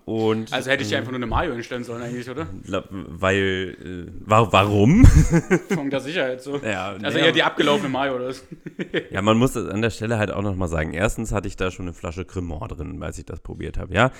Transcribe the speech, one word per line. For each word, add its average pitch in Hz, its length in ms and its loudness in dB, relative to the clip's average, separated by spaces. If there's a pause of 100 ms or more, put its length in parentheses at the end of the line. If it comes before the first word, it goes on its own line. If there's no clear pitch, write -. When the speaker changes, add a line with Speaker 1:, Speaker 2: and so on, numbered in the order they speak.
Speaker 1:
und, 110 480 -2
Speaker 2:
Also 127 180 -4
hätte 139 120 0
ich 107 60 -4
dir 143 80 -2
Speaker 1:
ähm, 139 60 -2
Speaker 2:
einfach 123 100 -8
nur 127 80 -6
eine 123 60 -6
Mayo 131 260 -2
hinstellen 120 320 -8
sollen 120 180 -10
eigentlich, 120 260 -10
oder? 135 200 -8 (180)
Speaker 1:
la-, 95 240 -6
weil, 95 880 -2 (320)
äh, 87 40 -16 (160)
wa-, 107 220 6
warum? 104 540 8
<laughs> - 680 8
Speaker 2:
Von 143 180 -2
der 135 100 -2
Sicherheit 131 420 -4
so. 143 160 -8
Speaker 1:
Ja, 98 440 -4
Speaker 2:
Also 143 160 -2
Speaker 1:
nee, 160 80 2
Speaker 2:
eher 165 60 6
die 160 100 4
Speaker 1:
aber 160 100 2
Speaker 2:
abgelaufene 147 360 2
Mayo, 131 280 -2
oder 123 120 -4
was? 135 200 -10
<laughs> - 600 -8
Speaker 1:
Ja, 98 120 -4
man 110 140 2
muss 131 200 2
an 92 260 -4
der 113 80 0
Stelle 110 280 -4
halt 104 140 -2
auch 98 100 -6
nochmal 92 260 -4
sagen, 78 240 -2
erstens 110 400 -2
hatte 101 140 -4
ich 92 100 -10
da 92 140 -4
schon 92 160 -12
eine 85 80 -10
Flasche 87 300 -10
Cremant 82 520 -8
drin, 78 260 -10
als 80 160 -10
ich - 80 -16
das 82 140 -12
probiert 78 380 -10
habe, 90 160 -8
ja. 120 260 4